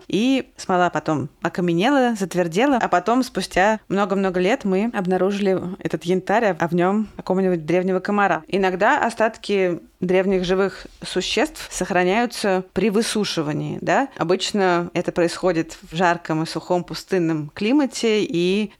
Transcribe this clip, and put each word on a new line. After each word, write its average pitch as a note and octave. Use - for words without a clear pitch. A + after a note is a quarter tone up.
и B3
смола F3+
потом D3+
окаменела, A3+
затвердела, F#3
а F3+
потом A3
спустя G#3
много-много F#3+
лет G#3
мы G3+
обнаружили F#3+
этот -
янтарь, F#3
а E3+
в E3+
нем G3
какого-нибудь F#3
древнего F3+
комара. F#3+
Иногда F#3+
остатки G#3
древних F#3
живых F#3+
существ -
сохраняются F#3
при F#3
высушивании, D#3+
да? A3+
Обычно F3
это -
происходит E3+
в F3+
жарком E3+
и D#3+
сухом F3
пустынном D#3+
климате, A3
и F#3